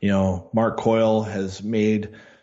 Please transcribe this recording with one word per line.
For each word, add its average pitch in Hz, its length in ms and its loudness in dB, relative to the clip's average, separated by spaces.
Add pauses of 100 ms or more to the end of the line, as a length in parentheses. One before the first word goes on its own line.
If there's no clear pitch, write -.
You 101 100 0
know, 95 420 0
Mark 110 240 0
Coyle 110 460 2
has 98 400 -8
made 107 480 0 (320)